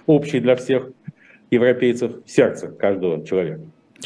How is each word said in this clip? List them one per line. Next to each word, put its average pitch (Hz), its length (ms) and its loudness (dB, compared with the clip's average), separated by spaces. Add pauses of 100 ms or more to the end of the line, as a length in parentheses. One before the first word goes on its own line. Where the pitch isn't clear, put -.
общий 147 340 2
для 123 140 2
всех 127 360 -2 (600)
европейцев, 123 640 2 (140)
в - 40 -20
сердце 95 380 2
каждого 90 560 -2
человека. 82 380 -4 (440)